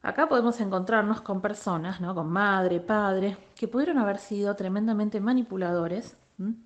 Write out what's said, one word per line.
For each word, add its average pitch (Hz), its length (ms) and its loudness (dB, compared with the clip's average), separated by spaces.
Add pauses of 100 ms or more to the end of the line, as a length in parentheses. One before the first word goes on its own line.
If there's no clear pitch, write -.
acá - 260 0
podemos 240 320 2
encontrarnos 208 600 0
con 190 220 -4
personas, 185 580 -4
¿no? 185 140 -4
Con 160 160 -2
madre, 185 500 2
padre, 196 560 0 (180)
que 226 140 -4
pudieron 277 300 2
haber 202 180 2
sido 202 400 -2
tremendamente 208 640 0
manipuladores, 190 960 0 (220)
¿m? 208 160 -4 (120)